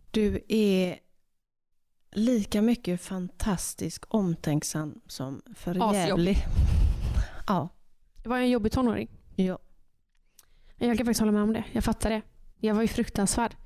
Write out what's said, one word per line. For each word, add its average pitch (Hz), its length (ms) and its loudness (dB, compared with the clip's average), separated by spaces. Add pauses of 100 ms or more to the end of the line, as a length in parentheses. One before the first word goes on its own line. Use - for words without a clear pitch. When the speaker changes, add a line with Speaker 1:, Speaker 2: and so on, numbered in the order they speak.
(120)
Speaker 1:
Du 208 360 0
är 196 520 2 (1120)
lika 214 500 0
mycket 214 400 0
fantastisk, 185 1040 -6
omtänksam 156 1000 -2
som 131 340 -10 (140)
för - 160 -8
Speaker 2:
Asjobb. 202 220 0
Speaker 1:
jävlig. 180 440 2 (1120)
Ja. 175 220 0 (560)
Speaker 2:
Var 233 120 -2
jag 247 80 0
en 247 60 4
jobbig 220 200 0
tonåring? 226 360 0 (280)
Speaker 1:
Ja. 185 240 0 (1160)
Speaker 2:
Jag 240 200 2
kan 240 80 0
faktiskt 233 140 2
hålla 214 120 2
med 208 120 4
om 214 100 2
det. 226 180 -4
Jag 220 120 -2
fattar 226 260 0
det. 220 120 -2 (380)
Jag 214 160 2
var 214 60 2
ju 226 60 2
fruktansvärd. 226 680 -2 (100)